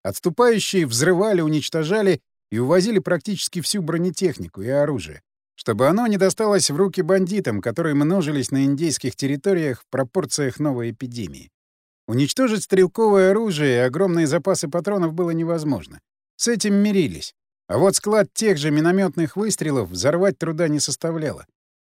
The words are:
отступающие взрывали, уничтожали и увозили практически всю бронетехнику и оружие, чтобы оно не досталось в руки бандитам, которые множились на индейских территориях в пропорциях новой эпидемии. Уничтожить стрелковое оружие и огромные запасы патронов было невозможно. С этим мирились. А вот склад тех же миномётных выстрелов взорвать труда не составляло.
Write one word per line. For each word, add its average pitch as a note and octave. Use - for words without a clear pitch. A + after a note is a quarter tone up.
отступающие F3+
взрывали, F3
уничтожали D#3+
и A2
увозили F#3
практически F3
всю -
бронетехнику E3
и G#2+
оружие, C3+
чтобы A2+
оно A#3
не G#3
досталось G3
в C#3+
руки F#3+
бандитам, F3+
которые D3+
множились D3
на C#3
индейских C#3+
территориях C#3+
в -
пропорциях C3
новой B2
эпидемии. G#2
Уничтожить F3
стрелковое F#3+
оружие D#3+
и B2+
огромные E3
запасы D#3+
патронов F3
было F3
невозможно. D#3+
С -
этим G#3+
мирились. G3
А G2
вот F#3+
склад G#3
тех G3+
же D3
миномётных E3+
выстрелов D3+
взорвать D3+
труда E3
не D3
составляло. D#3